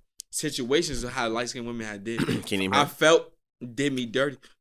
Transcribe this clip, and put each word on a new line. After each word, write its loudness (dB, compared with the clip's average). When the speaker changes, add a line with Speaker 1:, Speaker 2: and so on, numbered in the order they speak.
Speaker 1:
situations 0
of -8
how 0
light -2
skinned -8
women -6
had -10
did. -4
Speaker 2:
<clears throat> -2
Can 0
you 2
name 2
Speaker 1:
I 6
Speaker 2:
her? -4
Speaker 1:
felt 4
did 0
me -4
dirty. 0